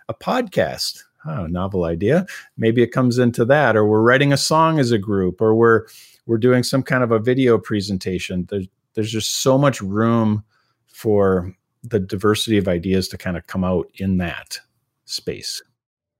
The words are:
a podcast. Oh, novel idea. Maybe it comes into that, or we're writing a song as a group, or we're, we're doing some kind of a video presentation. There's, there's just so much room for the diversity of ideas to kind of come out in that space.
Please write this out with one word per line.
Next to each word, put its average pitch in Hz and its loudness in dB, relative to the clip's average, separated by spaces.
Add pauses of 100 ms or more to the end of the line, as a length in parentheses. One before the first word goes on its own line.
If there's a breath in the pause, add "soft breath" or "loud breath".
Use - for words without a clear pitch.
a 117 -6
podcast. 185 -4 (200)
Oh, 80 -8
novel 90 -4
idea. 101 0 (300 loud breath)
Maybe 117 2
it 117 0
comes 123 0
into 120 2
that, 131 4
or 107 4
we're 107 4
writing 135 4
a 139 2
song 160 2
as 127 2
a 117 2
group, 98 -2
or 110 4
we're, 113 4 (400 loud breath)
we're 117 0
doing 123 4
some 131 -2
kind 127 0
of 117 0
a 113 2
video 123 2
presentation. 95 -4
There's, 98 -6 (280)
there's 110 -4
just - -4
so 135 4
much 139 2
room 107 0 (420)
for 98 0 (280)
the 113 -2
diversity 104 0
of 95 0
ideas 92 -2
to 92 -14
kind 90 -6
of 82 -12
come 95 -4
out 90 -2
in 95 -2
that - -8 (460)
space. - -10 (580)